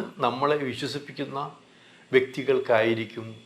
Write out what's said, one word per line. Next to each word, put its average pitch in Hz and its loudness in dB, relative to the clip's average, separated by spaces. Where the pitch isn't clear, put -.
നമ്മളെ 135 2
വിശ്വസിപ്പിക്കുന്ന 135 -8
വ്യക്തികൾക്കായിരിക്കും 120 2